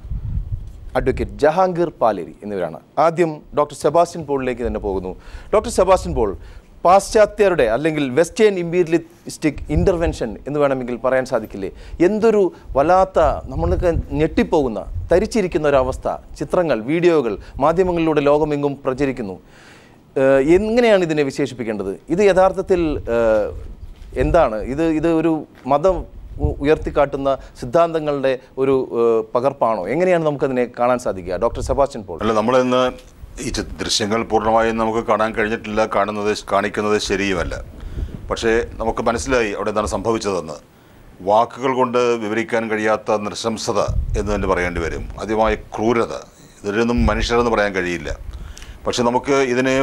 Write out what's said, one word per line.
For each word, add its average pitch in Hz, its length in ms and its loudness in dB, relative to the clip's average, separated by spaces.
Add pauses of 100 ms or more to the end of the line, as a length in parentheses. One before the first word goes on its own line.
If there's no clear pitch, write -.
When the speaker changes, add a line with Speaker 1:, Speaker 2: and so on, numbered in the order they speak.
(960)
Speaker 1:
അഡ്വക്കേറ്റ് 120 460 -4
ജഹാംഗീർ 175 460 2 (120)
പാലേരി 92 420 -2
എന്നിവരാണ്. 90 360 -6 (260)
ആദ്യം 165 260 2 (260)
ഡോക്ടർ 147 260 -2
സെബാസ്റ്റ്യൻ 170 480 2
പോളിലേക്ക് 127 340 -2
തന്നെ 107 220 -4
പോകുന്നു. 92 260 -4 (400)
ഡോക്ടർ 220 240 2
സെബാസ്റ്റ്യൻ 185 400 4
പോൾ, 107 140 0 (540)
പാശ്ചാത്യരുടെ 196 880 4
അല്ലെങ്കിൽ 151 320 0 (100)
വെസ്റ്റേൺ 196 460 4
ഇമ്പീരിയലിസ്റ്റിക് 165 1000 -2 (140)
ഇന്റർവെൻഷൻ 165 540 0 (180)
എന്ന് 151 160 -2
വേണമെങ്കിൽ 131 400 0
പറയാൻ 131 260 2
സാധിക്കില്ലേ? 104 400 -4 (380)
എന്തൊരു 214 340 4 (360)
വല്ലാത്ത, 185 420 4 (320)
നമ്മളൊക്കെ 170 400 0 (280)
ഞെട്ടിപ്പോകുന്ന, 156 600 0 (320)
തരിച്ചിരിക്കുന്ന 180 600 0
ഒരവസ്ഥ. 131 360 0 (320)
ചിത്രങ്ങൾ, 156 400 0 (120)
വീഡിയോകൾ 160 440 2 (280)
മാധ്യമങ്ങളിലൂടെ 165 680 2
ലോകമെങ്ങും 147 460 2 (100)
പ്രചരിക്കുന്നു. 127 500 -4 (840)
ഏഹ്, 135 200 6 (160)
എങ്ങനെയാണ് 214 500 4
ഇതിനെ 151 220 2
വിശേഷിപ്പിക്കേണ്ടത്? 113 640 -4 (220)
ഇത് 202 160 4
യഥാർത്ഥത്തിൽ, 185 520 4 (320)
ഏഹ്, 110 320 4 (800)
എന്താണ് 151 340 2 (140)
ഇത്? 156 120 0 (140)
ഇത് 160 100 0 (120)
ഒരു 165 120 2 (400)
മതം 170 220 4 (480)
ഉ-, 147 100 0 (100)
ഉയർത്തിക്കാട്ടുന്ന 147 680 0 (300)
സിദ്ധാന്തങ്ങളുടെ 147 720 0 (260)
ഒരു, 135 140 4 (240)
ഏഹ്, 117 240 4 (100)
പകർപ്പാണോ? 120 480 0 (140)
എങ്ങനെയാണ് 175 340 2
നമുക്കതിനെ 135 340 0 (140)
കാണാൻ 123 300 2
സാധിക്കുക? 92 360 -6
ഡോക്ടർ 117 180 -2 (100)
സെബാസ്റ്റ്യൻ 127 360 0
പോൾ. 85 160 -10
Speaker 2:
അല്ല, 107 180 2
നമ്മളിന്ന് 127 420 2 (600)
ഈ 127 120 -6
ചി-, 104 80 -2 (180)
ദൃശ്യങ്ങൾ 107 380 -2 (120)
പൂർണ്ണമായും 113 500 2
നമുക്ക് 110 200 0 (100)
കാണാൻ 107 260 2
കഴിഞ്ഞിട്ടില്ല, 107 440 -2 (120)
കാണുന്നത്, 104 380 0 (200)
കാണിക്കുന്നത് 104 460 0 (100)
ശരിയുമല്ല. 95 460 -2 (760)
പക്ഷേ 110 220 0 (280)
നമുക്ക് 113 280 -4
മനസ്സിലായി 117 500 0
അവിടെ 104 160 -4
എന്താണ് 107 200 -2
സംഭവിച്ചതെന്ന്. 98 640 -2 (720)
വാക്കുകൾ 120 500 2
കൊണ്ട് 123 220 2 (220)
വിവരിക്കാൻ 113 480 -2
കഴിയാത്ത 107 540 0
നൃശംസത 107 540 -4 (400)
എന്ന് 101 140 -2
തന്നെ 98 180 -2
പറയേണ്ടി 87 340 -2
വരും, 71 180 -6 (180)
ആദ്യമായ 107 340 0 (200)
ക്രൂരത. 113 380 0 (500)
ഇതിലൊന്നും 233 360 0 (100)
മനുഷ്യരെന്ന് 117 460 0
പറയാൻ 101 220 0
കഴിയില്ല. 87 320 -4 (760)
പക്ഷെ 107 240 -2
നമുക്ക് 123 280 0 (160)
ഇതിനെ 131 300 2